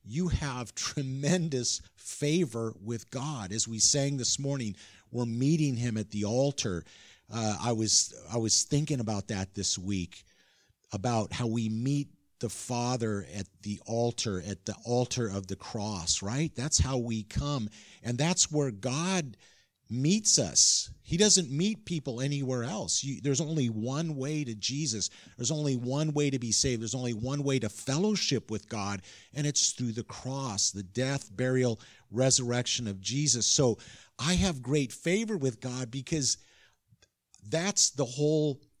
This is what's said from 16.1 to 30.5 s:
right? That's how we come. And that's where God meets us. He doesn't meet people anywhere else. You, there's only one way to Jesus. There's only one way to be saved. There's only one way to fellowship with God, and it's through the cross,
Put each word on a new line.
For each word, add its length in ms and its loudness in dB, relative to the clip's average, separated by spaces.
right? 320 -2
That's 240 0
how 200 2
we 260 -2
come. 460 -4
And 140 -2
that's 340 2
where 200 2
God 680 -2
meets 480 4
us. 540 4
He 140 -4
doesn't 340 6
meet 360 0
people 340 -4
anywhere 460 0
else. 400 -2
You, 160 -6
there's 180 2
only 300 2
one 480 -2
way 260 -2
to 100 -6
Jesus. 560 -2
There's 120 -2
only 280 0
one 340 -2
way 180 2
to 80 0
be 140 -4
saved. 300 2
There's 120 -6
only 200 -2
one 280 -2
way 180 2
to 100 -2
fellowship 840 0
with 160 -6
God, 340 -4
and 140 -2
it's 240 2
through 220 -2
the 100 -6
cross, 680 -4